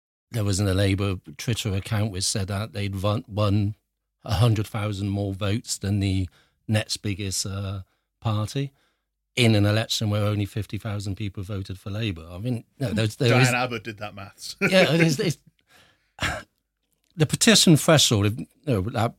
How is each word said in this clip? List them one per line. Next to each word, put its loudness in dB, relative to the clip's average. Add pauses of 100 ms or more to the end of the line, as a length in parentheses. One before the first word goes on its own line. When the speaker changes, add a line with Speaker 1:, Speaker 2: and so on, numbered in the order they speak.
(320)
Speaker 1:
there -2
was 0
in 2
a 2
Labour 2 (220)
Twitter -4
account -2
which -6
said -2
that -6
they'd -6
won, 0
won 2 (480)
a -6
hundred 4
thousand -4
more -2
votes -4
than 0
the 0 (400)
next 0
biggest, -6
uh, -6 (400)
party -2 (640)
in 6
an 4
election 0
where 0
only 0
fifty -8
thousand -6
people -8
voted -8
for -14
Labour. -6
I -14
mean, -4 (160)
no, -2
there's, 0
there 4
Speaker 2:
Diane 6
Speaker 1:
is 6
Speaker 2:
Abbott -4
did -12
that -12
maths. -14
<laughs> -14
Speaker 1:
Yeah, 4
it 4
is, 4
it's, -2 (840)
<sighs> -4 (680)
the 2
petition 6
threshold, 4
if, -2
you -12 (180)
know, 0
that, -2